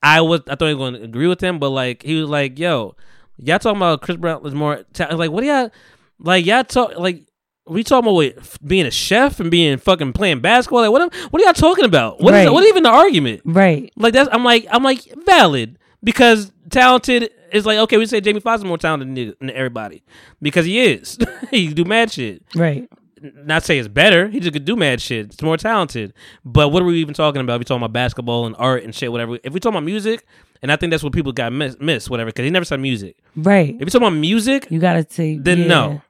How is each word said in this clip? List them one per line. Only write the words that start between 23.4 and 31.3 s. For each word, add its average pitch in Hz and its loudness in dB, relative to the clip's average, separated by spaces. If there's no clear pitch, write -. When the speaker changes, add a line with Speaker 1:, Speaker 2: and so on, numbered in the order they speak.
Speaker 1:
not 156 -2
say 160 -2
it's 113 -6
better. 180 2
He 214 -6
just 175 -4
could 147 -8
do 202 -4
mad 135 -2
shit. 110 -8
It's - -18
more 160 -2
talented. 160 -4
But 143 2
what 175 2
are 180 0
we 170 0
even 147 -6
talking 143 -2
about? 123 -4
If 120 -4
we 120 -10
talking 123 -4
about 113 -6
basketball 120 -4
and 110 -10
art 123 -2
and 113 -16
shit, 123 -8
whatever. 117 -6
If 131 -12
we 175 -6
talking 214 -2
about 160 -4
music, 208 -6
and 135 -2
I 151 0
think 170 -4
that's 156 -4
what 143 -6
people 139 -4